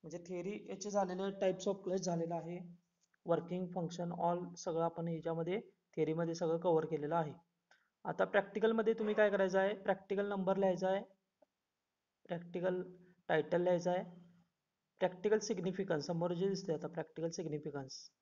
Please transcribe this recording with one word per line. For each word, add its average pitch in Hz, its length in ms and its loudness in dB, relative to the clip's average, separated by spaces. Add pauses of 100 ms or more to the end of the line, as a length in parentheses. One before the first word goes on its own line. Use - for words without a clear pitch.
म्हणजे 165 160 -10
theory 180 520 -6
याचे 196 200 -6
झालेले 185 340 0
types 196 440 0
of 190 80 2
clutch 185 260 -2
झालेला 170 340 0
आहे, 165 240 -6 (720)
working 170 440 0
function 175 460 -4
all 175 340 0
सगळं 165 300 -2
आपण 170 240 0
ह्याच्यामध्ये 165 540 -2 (340)
थेअरीमध्ये 160 400 0
सगळं 170 220 0
cover 165 280 4
केलेलं 151 300 -2
आहे. 156 180 0 (720)
आता 180 220 0
प्रॅक्टिकलमध्ये 214 680 2
तुम्ही 214 220 0
काय 208 140 6
करायचं 190 300 4
आहे, 196 160 2
Practical 196 500 -2
number 196 320 0
लिहायचा 185 320 4
आहे, 196 140 0 (1200)
Practical 180 560 -4 (440)
title 160 340 2
लिहायचा 175 300 2
आहे, 180 120 0 (960)
Practical 196 400 2
significance 185 680 -2
समोर 175 280 0
जे 185 160 0
दिसते 180 240 -2
आता 151 140 -4
practical 160 420 -6
significance 151 840 -8 (100)